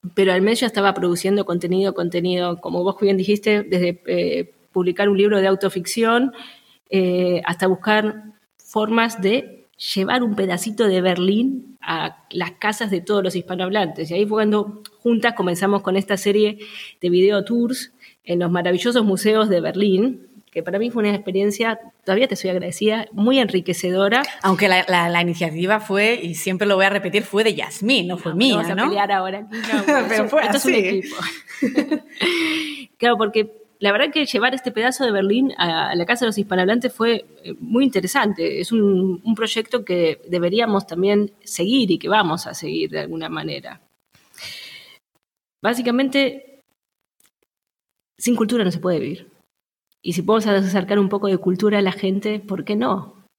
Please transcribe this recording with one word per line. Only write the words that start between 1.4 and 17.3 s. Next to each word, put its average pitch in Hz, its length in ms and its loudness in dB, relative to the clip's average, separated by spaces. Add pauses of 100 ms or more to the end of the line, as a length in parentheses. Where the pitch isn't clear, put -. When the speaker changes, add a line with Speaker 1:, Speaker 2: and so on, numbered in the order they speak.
Speaker 1:
contenido, 180 480 -2
contenido, 175 680 -2
como 175 240 -4
vos 190 160 0
bien 196 180 2
dijiste, 208 460 2
desde, 175 440 0
eh, 175 460 -2 (180)
publicar 185 380 0
un 196 80 2
libro 208 240 4
de 190 60 4
autoficción, 226 880 0 (560)
eh, 180 560 2
hasta 180 220 0
buscar 214 560 0 (340)
formas 220 640 -2
de 214 440 -2 (300)
llevar 233 280 0
un 214 120 0
pedacito 202 520 0
de 185 140 2
Berlín 202 800 0
a 165 500 -6
las 175 200 -6
casas 208 380 -8
de 185 120 -2
todos 202 220 0
los 185 120 -2
hispanohablantes. 180 760 -4
Y 170 40 -4
ahí 202 100 2
fue 214 120 -2
cuando 214 440 0 (180)
juntas 233 340 2
comenzamos 196 480 0
con 190 140 0
esta 196 220 0
serie 208 420 2 (420)
de 180 80 0
video 196 360 4